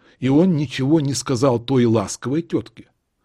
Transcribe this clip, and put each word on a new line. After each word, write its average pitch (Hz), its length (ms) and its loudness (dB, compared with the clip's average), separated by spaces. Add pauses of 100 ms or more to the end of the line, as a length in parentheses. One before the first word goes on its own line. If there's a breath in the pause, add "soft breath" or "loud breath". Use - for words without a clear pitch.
(200 loud breath)
и 127 100 -2
он 165 260 4
ничего 143 440 0
не 139 140 -2
сказал 127 460 0
той 120 260 2
ласковой 123 580 -2
тётке. - 460 -8 (360)